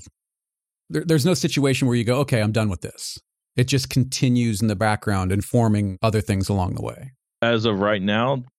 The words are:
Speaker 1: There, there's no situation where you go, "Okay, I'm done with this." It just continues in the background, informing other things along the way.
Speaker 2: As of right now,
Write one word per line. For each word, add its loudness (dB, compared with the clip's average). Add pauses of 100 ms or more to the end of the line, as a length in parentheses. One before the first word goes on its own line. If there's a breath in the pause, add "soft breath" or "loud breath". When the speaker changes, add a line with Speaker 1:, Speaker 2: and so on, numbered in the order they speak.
(880)
Speaker 1:
There, -4
there's 2
no 4
situation 0
where 2
you 2
go, 0
"Okay, 0
I'm 0
done 0
with -4
this." -12 (380)
It 2
just 0
continues 0
in 2
the 0
background, 0
informing 2
other 2
things -2
along -2
the -8
way. -12 (320)
Speaker 2:
As 2
of 0
right 0
now, -2 (160)